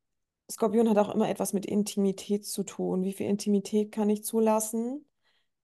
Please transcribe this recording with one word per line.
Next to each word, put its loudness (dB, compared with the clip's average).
Skorpion 2
hat 4
auch 2
immer 2
etwas -4
mit -2
Intimität 0
zu -4
tun. -2
Wie -4
viel -6
Intimität 0
kann 0
ich 0
zulassen? 0